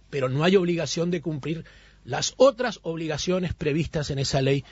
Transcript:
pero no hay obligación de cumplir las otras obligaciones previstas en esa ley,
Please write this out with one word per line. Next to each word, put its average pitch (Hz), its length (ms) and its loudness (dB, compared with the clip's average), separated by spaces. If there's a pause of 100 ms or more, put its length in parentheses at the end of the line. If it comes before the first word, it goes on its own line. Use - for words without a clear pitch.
pero 131 200 -2
no 139 160 0
hay 190 100 6
obligación 175 560 0
de 175 100 -2
cumplir 156 440 -6 (440)
las 143 280 -2
otras 247 440 4
obligaciones 165 720 -2
previstas 151 560 -2
en 139 100 -4
esa 139 220 0
ley, 139 300 2